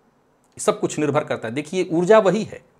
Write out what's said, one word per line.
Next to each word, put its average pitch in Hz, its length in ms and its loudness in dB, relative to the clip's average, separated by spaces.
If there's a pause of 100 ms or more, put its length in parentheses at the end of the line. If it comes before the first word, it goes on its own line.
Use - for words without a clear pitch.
(580)
सब 208 220 0
कुछ - 180 -4
निर्भर 147 260 0
करता 117 240 -6
है। 117 60 -8
देखिए, 180 380 -4
ऊर्जा 180 260 6
वही 196 260 2
है, - 180 -14 (180)